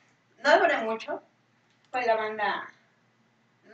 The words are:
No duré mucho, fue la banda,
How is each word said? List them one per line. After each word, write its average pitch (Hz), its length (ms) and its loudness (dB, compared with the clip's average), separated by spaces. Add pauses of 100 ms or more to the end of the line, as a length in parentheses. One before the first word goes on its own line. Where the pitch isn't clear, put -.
(440)
No 311 140 8
duré 302 200 2
mucho, 226 440 -8 (680)
fue 247 160 -4
la 226 100 4
banda, 214 520 -4 (1040)